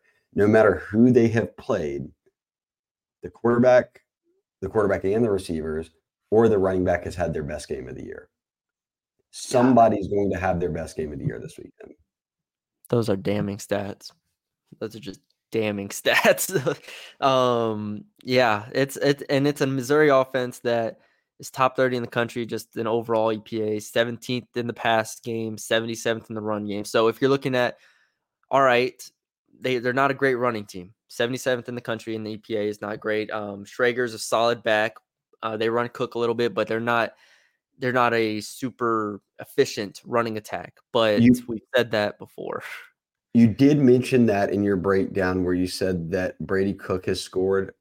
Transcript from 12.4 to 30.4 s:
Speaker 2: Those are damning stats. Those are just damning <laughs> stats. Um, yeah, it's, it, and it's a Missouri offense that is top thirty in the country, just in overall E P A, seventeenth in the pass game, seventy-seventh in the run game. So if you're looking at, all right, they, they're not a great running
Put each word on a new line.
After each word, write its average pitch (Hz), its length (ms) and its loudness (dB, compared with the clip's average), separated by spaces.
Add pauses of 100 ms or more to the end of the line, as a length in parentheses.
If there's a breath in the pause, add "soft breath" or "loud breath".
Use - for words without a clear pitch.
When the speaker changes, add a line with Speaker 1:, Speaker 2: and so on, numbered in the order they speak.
Speaker 2:
Those 117 200 0
are 101 60 2
damning 101 420 -4
stats. 101 540 -8 (680)
Those 110 160 -10
are 113 40 -16
just 98 200 -16 (320)
damning 104 380 -4
<laughs> - 100 -12
stats. 151 800 0 (440 loud breath)
Um, 117 840 0 (180)
yeah, 120 500 2
it's, 139 240 -2
it, 143 320 0
and 139 160 2
it's 147 140 0
a 143 80 2
Missouri 135 400 2
offense 131 520 2
that 117 400 -2 (400)
is 135 120 -16
top 131 240 0
thirty 127 220 2
in 120 60 -4
the 117 60 -10
country, 120 360 -4
just 110 320 -10
in 113 100 -4
overall 113 460 0
E 110 60 -6
P 110 220 -8
A, 107 200 -2
seventeenth 120 720 -4
in 120 120 -4
the 113 60 -6
pass 113 460 -2
game, 113 380 -8
seventy-seventh 113 720 -4
in 110 60 -10
the 110 60 -6
run 104 240 -4
game. 104 200 -6
So 113 240 2
if 110 100 -4
you're 135 100 2
looking 139 260 0
at, 123 220 0 (720 soft breath)
all 135 120 4
right, 127 400 2 (580)
they, 127 180 -2
they're 123 160 -2
not 139 180 2
a 131 40 -2
great 131 200 0
running 117 300 -2